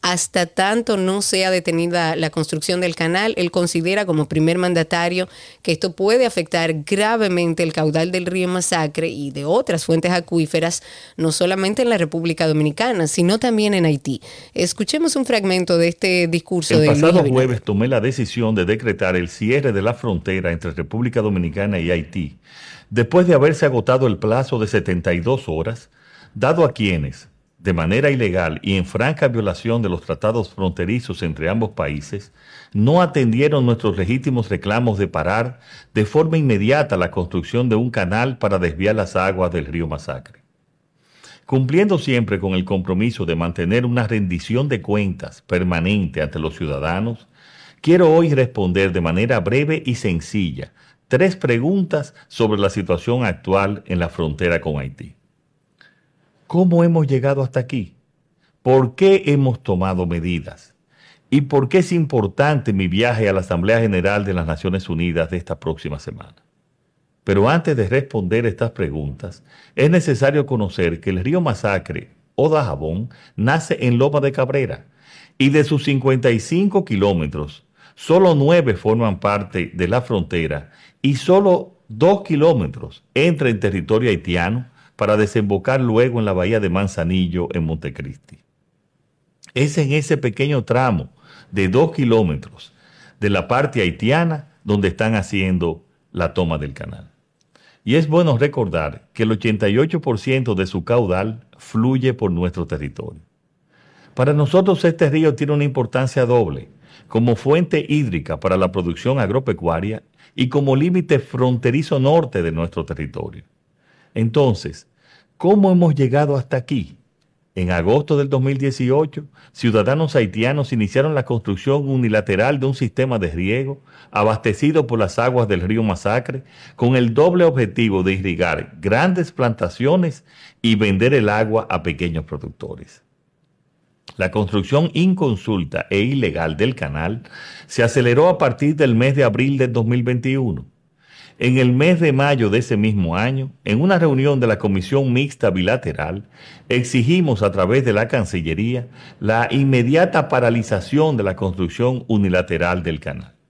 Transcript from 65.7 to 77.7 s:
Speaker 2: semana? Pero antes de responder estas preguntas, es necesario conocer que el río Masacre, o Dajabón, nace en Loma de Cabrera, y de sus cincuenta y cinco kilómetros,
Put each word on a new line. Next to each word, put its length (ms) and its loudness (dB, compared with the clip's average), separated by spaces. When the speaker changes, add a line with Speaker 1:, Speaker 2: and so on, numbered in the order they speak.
Speaker 2:
semana? 380 -16
Pero 240 4
antes 280 2
de 120 0
responder 560 0
estas 280 -2
preguntas, 720 -8
es 140 4
necesario 540 2
conocer 560 -2
que 100 -4
el 120 -2
río 180 0
Masacre, 680 -4
o 140 2
Dajabón, 600 -2
nace 440 0
en 160 2
Loma 240 2
de 120 0
Cabrera, 540 -4
y 120 4
de 140 4
sus 200 0
cincuenta 460 2
y 100 2
cinco 440 0
kilómetros, 800 -2